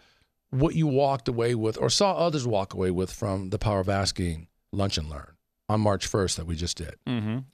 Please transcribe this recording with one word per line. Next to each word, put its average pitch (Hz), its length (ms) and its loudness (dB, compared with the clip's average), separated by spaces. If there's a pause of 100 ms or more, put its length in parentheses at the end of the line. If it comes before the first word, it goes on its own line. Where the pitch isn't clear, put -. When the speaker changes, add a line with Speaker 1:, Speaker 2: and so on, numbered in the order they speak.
(500)
Speaker 1:
what 139 240 2
you 160 140 2
walked 139 400 2
away 117 260 2
with 110 240 -2
or 131 100 2
saw 190 260 4
others 151 340 0
walk 98 260 0
away 95 160 0
with 90 220 0
from 95 380 -4
the 101 100 -2
Power 107 180 2
of 92 100 -2
Asking 90 600 -2 (240)
Lunch 98 260 0
and 76 100 -4
Learn 73 260 -14 (340)
on 107 120 2
March 104 280 2
first 95 280 0
that 82 100 -8
we 85 100 -4
just 85 200 -4
did. 78 200 -10 (100)
Speaker 2:
Mm-hmm. 113 320 -4 (160)